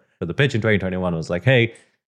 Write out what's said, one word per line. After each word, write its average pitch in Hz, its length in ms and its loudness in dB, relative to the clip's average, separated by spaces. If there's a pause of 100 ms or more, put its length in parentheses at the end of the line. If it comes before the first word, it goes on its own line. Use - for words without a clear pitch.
(200)
the 87 140 -6
pitch 139 220 0
in 107 40 0
twenty 107 180 2
twenty-one 92 360 -2
was 80 160 -6
like, 87 140 -4
"Hey, 120 280 4 (400)